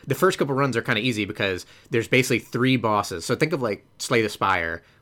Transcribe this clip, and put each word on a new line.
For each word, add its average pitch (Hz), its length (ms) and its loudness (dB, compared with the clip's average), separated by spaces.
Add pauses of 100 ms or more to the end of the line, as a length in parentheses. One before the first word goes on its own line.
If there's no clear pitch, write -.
the 135 80 -2
first 185 220 2
couple 143 180 0
runs 131 220 0
are 113 40 0
kinda 110 200 0
easy 107 240 0
because 95 400 -2 (240)
there's 117 180 0
basically 127 320 0
three 127 380 2
bosses. 104 480 0
So 123 100 -2
think 160 180 0
of, 147 80 -2
like, 107 240 -4 (120)
Slay 123 240 0
the 107 80 2
Spire, 87 540 -2 (180)